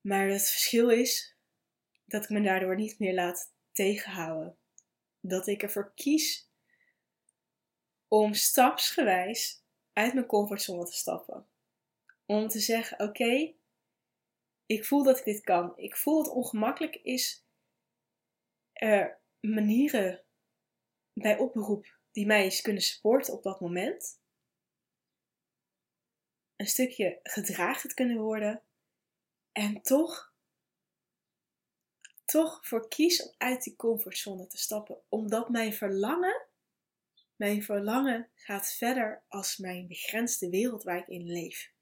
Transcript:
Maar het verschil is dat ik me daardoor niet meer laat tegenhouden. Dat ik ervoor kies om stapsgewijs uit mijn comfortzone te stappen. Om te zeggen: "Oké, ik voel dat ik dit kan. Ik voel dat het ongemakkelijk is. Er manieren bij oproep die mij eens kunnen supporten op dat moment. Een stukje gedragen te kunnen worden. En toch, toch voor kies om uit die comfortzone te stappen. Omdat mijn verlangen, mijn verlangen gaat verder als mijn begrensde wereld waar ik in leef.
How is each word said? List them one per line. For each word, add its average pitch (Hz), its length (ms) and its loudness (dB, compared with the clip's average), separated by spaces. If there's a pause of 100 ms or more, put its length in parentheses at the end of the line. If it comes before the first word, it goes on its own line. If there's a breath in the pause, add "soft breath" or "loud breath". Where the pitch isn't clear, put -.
Maar 196 280 0
het 196 220 0
verschil 233 400 4
is 247 460 2 (680)
dat 208 180 -4
ik - 80 -10
me 208 120 2
daardoor 185 340 2
niet 214 220 -4
meer 190 160 0
laat 180 400 -4 (180)
tegenhouden. 175 840 -4 (640)
Dat 185 260 -4
ik 208 160 -4
ervoor 202 320 -6
kies - 560 0 (1600)
om 214 260 4
stapsgewijs - 1300 2 (280)
uit 233 220 0
mijn 247 120 0
comfortzone 202 580 -2
te 170 80 -12
stappen. - 540 -6 (800)
Om 214 220 0
te 214 120 -4
zeggen: 226 400 -2
"Oké, 240 540 0 (1120)
ik 220 180 -2
voel 285 180 4
dat 262 160 6
ik - 60 -10
dit 208 160 -2
kan. 175 360 2
Ik - 200 -12
voel 302 200 2
dat 302 100 2
het - 80 -6
ongemakkelijk 247 640 -2
is. - 500 -4 (1300)
Er 214 480 2 (200)
manieren 214 840 2 (880)
bij 214 260 2
oproep 208 600 -2 (100)
die 208 160 -4
mij 208 160 6
eens 190 180 0
kunnen 196 220 -2
supporten - 520 2
op 233 80 -10
dat 190 180 -6
moment. 180 600 -4 (2250)
Een 202 100 -4
stukje 247 560 0
gedragen 202 680 -2
te - 60 -10
kunnen 240 240 2
worden. 214 440 -2 (880)
En 208 300 -2
toch, - 520 0 (1900)
toch 320 420 0
voor 226 220 -4
kies 339 340 2
om - 160 -14
uit 254 240 -2
die - 140 -12
comfortzone 196 720 -4
te - 100 -16
stappen. - 520 -8
Omdat 220 400 -2
mijn 226 240 0
verlangen, 240 760 0 (880)
mijn 208 260 0
verlangen 226 720 -2
gaat - 380 -8
verder 233 560 -2
als 196 280 -6
mijn 180 300 -8
begrensde 208 600 -4
wereld 208 340 0
waar 180 160 -4
ik 180 100 -10
in 175 180 -10
leef. 170 560 -8